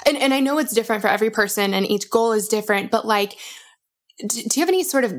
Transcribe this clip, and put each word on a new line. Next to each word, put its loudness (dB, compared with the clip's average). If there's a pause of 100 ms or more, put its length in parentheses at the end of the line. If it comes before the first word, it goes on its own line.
and, 4
and 2
I 2
know 2
it's -2
different 0
for 0
every 2
person 0
and 0
each -2
goal 2
is 0
different, -2
but, 0
like, 0 (880)
d-, -6
do -2
you 2
have 2
any 2
sort 0
of -2